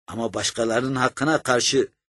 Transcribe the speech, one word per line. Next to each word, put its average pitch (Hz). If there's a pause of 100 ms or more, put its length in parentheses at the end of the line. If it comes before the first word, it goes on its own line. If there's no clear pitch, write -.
Ama 110
başkalarının 117
hakkına 135
karşı 123 (260)